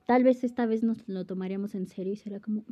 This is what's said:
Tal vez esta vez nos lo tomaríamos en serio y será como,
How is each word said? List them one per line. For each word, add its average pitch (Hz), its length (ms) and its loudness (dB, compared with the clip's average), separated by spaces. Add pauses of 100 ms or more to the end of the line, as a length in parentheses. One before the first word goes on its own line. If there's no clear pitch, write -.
Tal 247 180 6
vez 254 180 6
esta 240 240 -2
vez 220 160 0
nos 226 260 0
lo 185 160 -4
tomaríamos 196 520 -4
en 190 100 -4
serio 190 260 -6
y 202 40 -6
será 202 240 -10
como, 214 320 -4